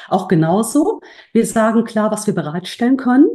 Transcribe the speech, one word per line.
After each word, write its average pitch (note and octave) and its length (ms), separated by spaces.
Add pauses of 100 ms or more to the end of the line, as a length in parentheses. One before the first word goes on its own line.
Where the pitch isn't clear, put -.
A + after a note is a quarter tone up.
auch F#3+ 220
genauso. G#3+ 720 (320)
Wir A3 120
sagen A3 380
klar, G#3+ 280
was G#3 160
wir G3+ 80
bereitstellen F3 600
können. C4 400